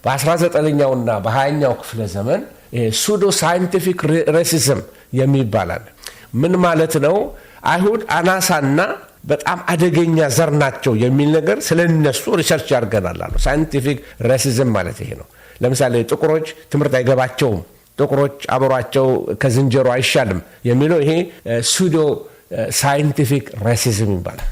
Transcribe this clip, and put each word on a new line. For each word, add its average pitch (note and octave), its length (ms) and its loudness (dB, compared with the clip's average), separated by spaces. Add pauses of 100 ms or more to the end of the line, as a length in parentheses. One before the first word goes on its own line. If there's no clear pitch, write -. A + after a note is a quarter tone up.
በአስራ C#3 380 0
ዘጠነኛውና D3 680 2 (100)
በሃያኛው C3+ 580 0
ክፍለ - 300 -10
ዘመን G2+ 340 -2 (300)
ይሄ A#2+ 120 -2 (140)
ሱዶ G3+ 260 0 (120)
ሳይንቲፊክ F3+ 680 0
ሬ-፣ D#3+ 240 2
ሬሲዝም D3+ 520 0 (320)
የሚባል B2 580 0
አለ። - 140 -8 (480)
ምን D#3+ 260 0
ማለት D#3+ 380 2
ነው? D3+ 200 2 (460)
አይሁድ G3 380 0 (120)
አናሳና E3 640 0 (440)
በጣም E3+ 420 -2
አደገኛ E3 520 2 (120)
ዘር D3+ 240 0
ናቸው C#3 420 0
የሚል C3 360 2
ነገር D#3+ 300 2
ስለ E3 240 0
እነሱ D#3 380 2 (120)
ሪሰርች D#3 340 0
ያደርገናል G2+ 520 -2
አሉ። - 180 -8
ሳይንቲፊክ C#3+ 580 0 (240)
ሬሲዝም B2+ 500 0
ማለት F#2 280 -2
ይሄ - 160 -10
ነው። - 120 -18 (320)
ለምሳሌ B2+ 340 2 (120)
ጥቁሮች D#3 420 0 (200)
ትምህርት C#3+ 280 0
አይገባቸውም፣ B2+ 640 0 (380)
ጥቁሮች C#3 380 0 (140)
አእምሯቸው C3 580 0 (300)
ከዝንጀሮ C3 520 2
አይሻልም A#2+ 500 0 (260)
የሚለው C3+ 340 2
ይሄ፣ D3 120 2 (300)
እ፣ A#2 240 -2
ሱዶ፣ F3+ 300 0 (520)
እ፣ F#2 120 -8 (140)
ሳይንቲፊክ C#3+ 720 0 (160)
ራሲዝም A2 500 0
ይባላል። - 400 -4